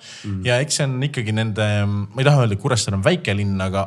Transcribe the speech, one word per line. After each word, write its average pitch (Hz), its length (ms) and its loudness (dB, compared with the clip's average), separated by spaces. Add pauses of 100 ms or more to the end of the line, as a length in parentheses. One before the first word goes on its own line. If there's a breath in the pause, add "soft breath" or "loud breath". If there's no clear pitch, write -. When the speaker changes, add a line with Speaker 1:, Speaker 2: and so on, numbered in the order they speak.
(260 loud breath)
Speaker 1:
Mm. 101 220 -6
Speaker 2:
Ja 123 160 4
eks 156 160 -2
see 147 80 0
on 131 80 -2 (100)
ikkagi 113 320 -2
nende, 110 300 0 (180)
ma 101 320 -2
ei 135 80 0
taha 143 160 6
öelda, 107 160 2
et - 60 -8
Kuressaare 113 340 0
on 98 80 -2
väike 165 320 2
linn, 98 240 0
aga, 95 260 -2